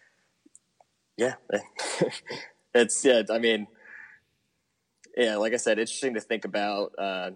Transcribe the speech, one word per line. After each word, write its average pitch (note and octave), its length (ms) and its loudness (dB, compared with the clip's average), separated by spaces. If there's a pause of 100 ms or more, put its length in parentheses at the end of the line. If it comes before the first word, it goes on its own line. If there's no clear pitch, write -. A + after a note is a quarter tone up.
(1160)
yeah, B2 180 0 (140)
<laughs> - 1300 -6
it's, A#2+ 300 4
yeah, B2 260 6
I A2+ 80 0
mean, A2 300 0 (1500)
yeah, A2+ 200 2
like A2 180 2
I - 20 2
said, A2 220 2
interesting A#2 360 -2
to G#2+ 60 -4
think A2 240 -4
about, G2+ 540 -2
uh, F#2 380 -4